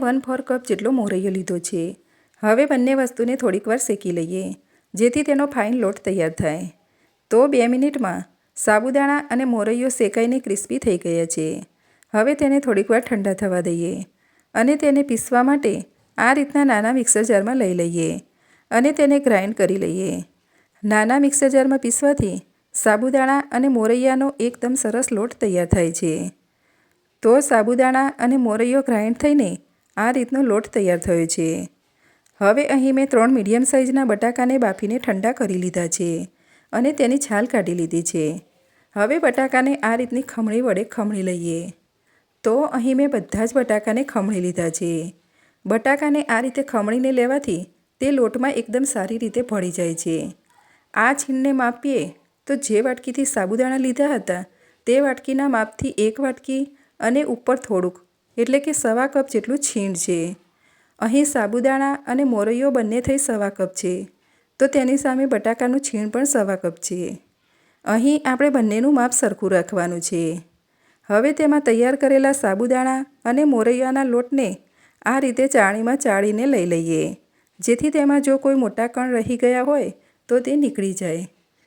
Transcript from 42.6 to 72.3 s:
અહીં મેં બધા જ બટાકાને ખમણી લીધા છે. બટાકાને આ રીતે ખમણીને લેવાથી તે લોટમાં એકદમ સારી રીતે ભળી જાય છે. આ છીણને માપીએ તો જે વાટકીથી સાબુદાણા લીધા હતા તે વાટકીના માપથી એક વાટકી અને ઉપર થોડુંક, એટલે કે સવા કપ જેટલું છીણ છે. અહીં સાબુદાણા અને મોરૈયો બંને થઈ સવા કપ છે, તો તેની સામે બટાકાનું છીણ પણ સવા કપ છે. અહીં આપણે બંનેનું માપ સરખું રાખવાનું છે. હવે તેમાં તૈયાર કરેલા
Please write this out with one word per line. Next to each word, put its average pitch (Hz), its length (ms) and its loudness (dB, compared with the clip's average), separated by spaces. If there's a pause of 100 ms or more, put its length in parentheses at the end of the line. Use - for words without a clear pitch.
અહીં 262 240 2
મેં 285 140 2
બધા 214 340 -2
જ 277 100 0
બટાકાને 226 540 -2
ખમણી 196 320 -2
લીધા 170 240 -2 (100)
છે. 175 100 -2 (720)
બટાકાને 220 600 0
આ 226 240 0
રીતે 269 240 -4
ખમણીને 240 480 0
લેવાથી 247 400 0 (400)
તે 277 160 2
લોટમાં 247 480 0
એકદમ 254 300 -2
સારી 226 320 -4
રીતે 240 260 -4
ભળી 180 260 -4
જાય 170 280 -4
છે. 165 120 -2 (760)
આ 220 260 2
છીણને 262 400 0
માપીએ 247 420 -2 (440)
તો 277 80 -2 (120)
જે 214 180 2
વાટકીથી 254 460 -4
સાબુદાણા 254 520 -2
લીધા 262 260 0
હતા 190 300 -4 (480)
તે 240 160 2
વાટકીના 269 460 -2
માપથી 226 420 -2 (140)
એક 220 180 0
વાટકી 269 400 -4 (380)
અને 247 240 2
ઉપર 247 400 -2
થોડુંક, 180 340 -2 (380)
એટલે 254 280 0
કે 311 140 -4
સવા 240 340 0
કપ 277 220 -2
જેટલું 240 320 -2
છીણ 196 340 -4
છે. 175 160 -2 (840)
અહીં 277 280 2
સાબુદાણા 269 640 0 (220)
અને 277 200 0
મોરૈયો 233 440 0
બંને 233 300 0
થઈ 277 180 0
સવા 202 340 -2
કપ 185 100 -2 (120)
છે, 185 120 -2 (680)
તો 269 160 4
તેની 269 260 2
સામે 262 300 0
બટાકાનું 247 560 0
છીણ 214 260 -4
પણ 269 180 0
સવા 196 300 0
કપ 165 240 -6
છે. 180 120 -6 (840)
અહીં 285 460 0
આપણે 262 260 2
બંનેનું 233 420 2
માપ 240 200 0
સરખું 202 360 0
રાખવાનું 175 540 -2
છે. 170 140 -2 (840)
હવે 233 320 2
તેમાં 294 280 4
તૈયાર 240 360 2
કરેલા 269 360 4